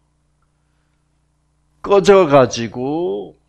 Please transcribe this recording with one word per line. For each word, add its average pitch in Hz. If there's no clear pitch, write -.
꺼져가지고 160